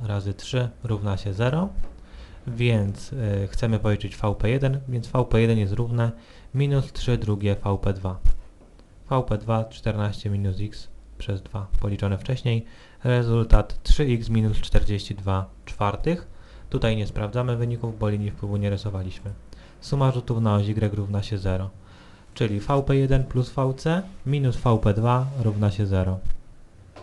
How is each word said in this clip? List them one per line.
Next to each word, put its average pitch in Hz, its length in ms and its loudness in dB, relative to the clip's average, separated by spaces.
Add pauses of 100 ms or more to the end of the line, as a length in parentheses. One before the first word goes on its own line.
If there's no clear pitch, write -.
razy 101 300 -4
trzy 123 360 -4 (140)
równa 104 340 -2
się 101 160 -4
zero. 139 360 0 (760)
Więc, 113 680 0
y, 101 380 -2
chcemy 113 280 0
policzyć 104 380 -2
V 104 180 0
P - 140 0
jeden, 135 380 0
więc 123 200 -4
V 123 180 2
P 113 160 4
jeden 113 160 4
jest 101 160 0
równe 117 380 0 (420)
minus 139 400 0
trzy 123 240 0
drugie 101 380 0
V 98 220 -2
P 98 160 0
dwa. 92 260 -6 (880)
V 131 140 2
P 110 140 -2
dwa 110 280 0
czternaście 104 640 -4
minus 98 300 -2
x - 280 -8 (300)
przez 98 240 -6
dwa - 260 -10 (120)
policzone 101 380 0
wcześniej. 117 480 -2 (380)
Rezultat 117 800 4
trzy - 200 8
x 117 260 0
minus 110 280 2
czterdzieści 104 580 4
dwa 95 340 -2 (160)
czwartych. 107 640 -2 (420)
Tutaj 120 260 0
nie 104 120 -2
sprawdzamy 120 500 -2
wyników, 117 420 -4
bo 107 100 0
linii 104 220 -2
wpływu 101 260 -6
nie 101 120 0
rysowaliśmy. 98 640 -6 (480)
Suma 135 300 0
rzutów 120 300 -2
na 107 140 2
oś 104 140 2
y 104 260 0
równa 101 280 -2
się 104 140 -6
zero. 95 320 -2 (640)
Czyli 104 260 -2
V 139 240 0
P 139 120 2
jeden 131 280 4
plus 123 260 -2
V 131 240 -2
C 160 280 -2 (240)
minus 131 320 0
V 117 200 4
P 107 160 4
dwa 123 320 2 (180)
równa 104 280 2
się 101 140 -2
zero. 92 340 0 (840)